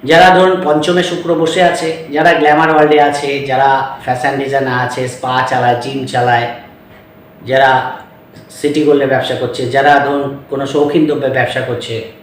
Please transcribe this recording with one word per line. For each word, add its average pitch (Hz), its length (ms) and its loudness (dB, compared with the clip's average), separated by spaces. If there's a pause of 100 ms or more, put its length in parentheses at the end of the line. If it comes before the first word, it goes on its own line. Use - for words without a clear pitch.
যারা 165 320 6
ধরুন 185 280 4
পঞ্চমে 170 400 0
শুক্র 170 320 -6
বসে 160 280 0
আছে, 160 480 -2
যারা 160 220 2
গ্ল্যামার 151 380 2
ওয়ার্ল্ডে 151 300 4
আছে, 143 280 0 (200)
যারা 135 200 2 (340)
ফ্যাশন 131 340 -2
ডিজাইনার 135 480 -2
আছে, 123 220 -6
স্পা 127 260 -6 (160)
চালায়, 123 320 0
জিম 135 240 -6
চালায়, 120 420 0 (960)
যারা 131 260 4 (760)
সিটি 147 340 -2
গোল্ডে 143 300 2
ব্যবসা 131 220 -2
করছে, 127 260 -6 (140)
যারা 143 180 4 (120)
ধরুন 143 180 -2 (260)
কোনো 139 160 -4
শৌখিন 147 400 0
দ্রব্যে 135 240 -2
ব্যবসা 127 320 -2
করছে 117 340 -6 (280)